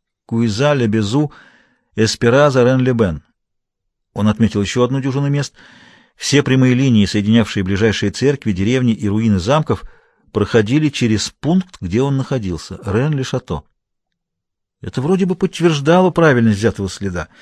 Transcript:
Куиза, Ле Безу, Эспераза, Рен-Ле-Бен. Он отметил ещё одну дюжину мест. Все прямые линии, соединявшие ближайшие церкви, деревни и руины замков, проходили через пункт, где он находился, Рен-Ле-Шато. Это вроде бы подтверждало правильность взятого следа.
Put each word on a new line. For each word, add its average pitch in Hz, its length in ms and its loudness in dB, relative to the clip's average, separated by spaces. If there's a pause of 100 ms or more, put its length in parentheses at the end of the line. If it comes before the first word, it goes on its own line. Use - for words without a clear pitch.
(280)
Куиза, 117 480 0
Ле 123 100 0
Безу, 110 460 0 (640)
Эспераза, 123 680 2
Рен-Ле-Бен. 120 600 0 (920)
Он 101 140 -2
отметил 107 340 0
ещё 123 220 -2
одну 131 180 -2
дюжину 139 260 -4
мест. 143 280 -4 (600)
Все - 280 0
прямые 127 320 2
линии, 120 320 2
соединявшие 104 560 0
ближайшие 101 480 0
церкви, 135 400 -2
деревни 117 420 0
и 104 160 -4
руины 107 300 2
замков, 127 460 -2 (460)
проходили 120 580 0
через 110 500 -2
пункт, 180 420 -2
где 101 220 -2
он 139 120 0
находился, 101 720 -6
Рен-Ле-Шато. 127 760 -4 (1160)
Это 120 220 -8
вроде 185 240 0
бы 180 80 -2
подтверждало 170 800 2
правильность 120 480 2
взятого 98 300 -2
следа. 90 380 -8 (140)